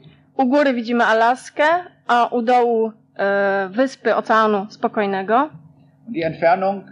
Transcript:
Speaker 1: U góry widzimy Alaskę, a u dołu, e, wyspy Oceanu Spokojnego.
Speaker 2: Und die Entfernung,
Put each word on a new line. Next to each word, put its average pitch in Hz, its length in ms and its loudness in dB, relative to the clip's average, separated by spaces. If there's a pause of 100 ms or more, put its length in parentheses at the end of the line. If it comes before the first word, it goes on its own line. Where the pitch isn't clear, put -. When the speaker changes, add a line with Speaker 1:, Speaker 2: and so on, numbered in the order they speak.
(360)
Speaker 1:
U 269 100 0
góry 277 280 2
widzimy 233 300 -2
Alaskę, 226 600 0 (420)
a 240 200 2
u 247 160 -2
dołu, 233 500 0 (260)
e, 196 520 0
wyspy 247 460 -2
Oceanu 214 540 2
Spokojnego. 214 800 -2 (560)
Speaker 2:
Und 226 80 -12
die 165 120 -4
Entfernung, 180 640 0